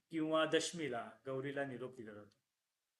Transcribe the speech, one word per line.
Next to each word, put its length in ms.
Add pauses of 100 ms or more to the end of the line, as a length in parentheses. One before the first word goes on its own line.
(100)
किंवा 340
दशमीला 680 (160)
गौरीला 380
निरोप 320
दिला 180
जातो. 220 (640)